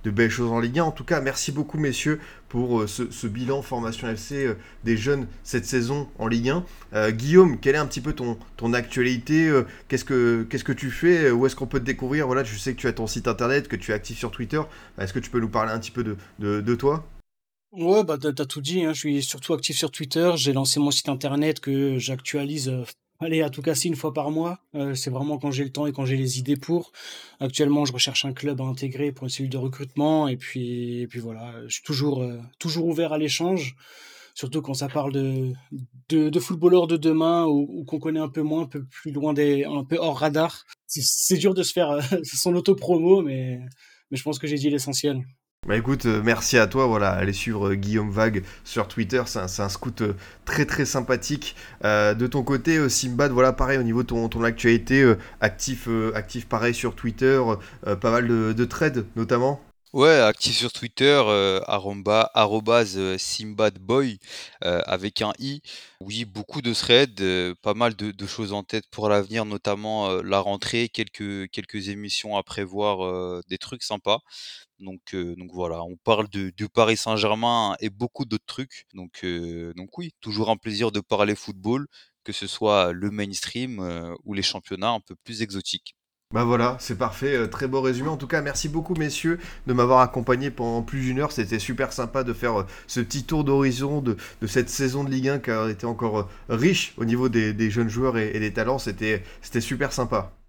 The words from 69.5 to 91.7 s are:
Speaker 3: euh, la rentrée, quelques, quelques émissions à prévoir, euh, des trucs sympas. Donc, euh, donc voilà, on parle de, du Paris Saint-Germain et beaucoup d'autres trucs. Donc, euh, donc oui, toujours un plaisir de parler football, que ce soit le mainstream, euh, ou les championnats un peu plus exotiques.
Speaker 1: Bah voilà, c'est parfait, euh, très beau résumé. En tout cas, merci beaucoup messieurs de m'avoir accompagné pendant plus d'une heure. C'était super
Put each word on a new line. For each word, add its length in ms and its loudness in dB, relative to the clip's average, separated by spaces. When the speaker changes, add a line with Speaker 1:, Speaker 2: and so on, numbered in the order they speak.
Speaker 3:
euh, 140 0
la 160 2
rentrée, 480 -2
quelques, 600 -6
quelques 400 -10
émissions 480 -6
à 60 -2
prévoir, 600 -2
euh, 460 -4
des 80 -8
trucs 260 -14
sympas. 360 -2
Donc, 340 -14
euh, 240 -6
donc 160 -16
voilà, 300 -6
on 200 -12
parle 260 2
de, 220 -6
du 180 -8
Paris 280 4
Saint-Germain 840 0
et 100 -4
beaucoup 360 -6
d'autres 200 -6
trucs. 480 -12
Donc, 300 -14
euh, 520 -6
donc 220 -16
oui, 240 -12
toujours 280 -2
un 80 2
plaisir 340 -2
de 80 -4
parler 360 2
football, 520 -4
que 100 -10
ce 140 -8
soit 460 4
le 180 -4
mainstream, 680 -6
euh, 340 -8
ou 100 -10
les 80 -2
championnats 500 -4
un 80 -4
peu 240 -16
plus 180 -10
exotiques. 540 -6
Speaker 1:
Bah 120 0
voilà, 360 4
c'est 180 -6
parfait, 360 -2
euh, 140 0
très 200 -6
beau 140 0
résumé. 260 0
En 80 -2
tout 120 -10
cas, 160 0
merci 260 -4
beaucoup 240 -4
messieurs 460 -2
de 80 0
m'avoir 280 8
accompagné 500 2
pendant 320 -2
plus 180 -6
d'une 180 0
heure. 120 0
C'était 260 -2
super 340 -2